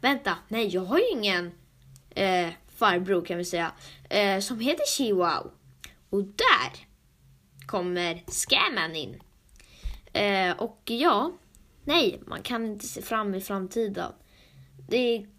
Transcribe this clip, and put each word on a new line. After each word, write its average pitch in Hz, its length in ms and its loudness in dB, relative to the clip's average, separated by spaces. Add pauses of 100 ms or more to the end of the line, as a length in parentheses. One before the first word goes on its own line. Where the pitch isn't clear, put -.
"Vänta, 247 360 2 (100)
nej, 220 200 0
jag 180 140 0
har 196 160 0
ju 453 140 6
ingen, 190 400 0 (580)
eh, 185 400 2 (260)
farbror 180 500 2
kan 175 120 -4
vi 175 80 -4
säga, 170 260 -2 (380)
eh, 196 300 2
som 220 200 -4
heter 320 260 0
Chihuahua." 185 680 2 (580)
Och 202 140 0
där - 600 2 (800)
kommer 175 600 -2
scammen 202 680 0
in. 131 260 -10 (920)
Eh, 196 380 2
och 220 340 -6
ja, 254 460 2 (540)
nej, 285 400 2
man - 160 -8
kan 226 240 -4
inte 214 220 -8
se - 140 -10
fram 214 340 -2
i 190 60 -6
framtiden. 196 720 -4 (760)
Det 233 360 2 (140)